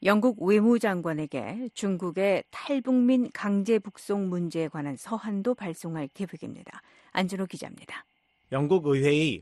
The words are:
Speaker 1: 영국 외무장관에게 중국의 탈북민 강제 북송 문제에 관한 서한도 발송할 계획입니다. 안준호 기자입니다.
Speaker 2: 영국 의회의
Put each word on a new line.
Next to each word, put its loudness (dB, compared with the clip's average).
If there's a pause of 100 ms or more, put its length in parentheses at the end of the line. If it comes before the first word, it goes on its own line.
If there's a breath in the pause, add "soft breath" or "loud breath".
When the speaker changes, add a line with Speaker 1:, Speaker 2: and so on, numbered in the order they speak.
Speaker 1:
영국 2
외무장관에게 2
중국의 -2
탈북민 2
강제 2
북송 -4
문제에 -2
관한 -6
서한도 -4
발송할 -8
계획입니다. -12 (300 soft breath)
안준호 0
기자입니다. -14 (480)
Speaker 2:
영국 2
의회의 4